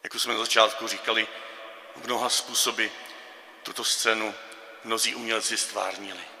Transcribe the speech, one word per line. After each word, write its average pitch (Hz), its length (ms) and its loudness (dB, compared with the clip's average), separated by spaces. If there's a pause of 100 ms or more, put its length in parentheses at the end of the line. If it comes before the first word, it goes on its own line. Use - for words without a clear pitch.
Jak - 120 -10
už 110 80 0
jsme 117 100 0
na 110 80 2
začátku 110 480 6
říkali, 110 400 2 (680)
v - 80 -14
mnoha 120 240 0
způsoby 113 580 2 (760)
tuto - 220 -6
scénu 110 500 2 (500)
mnozí 113 300 2
umělci 113 420 0
stvárnili. 95 680 -4 (160)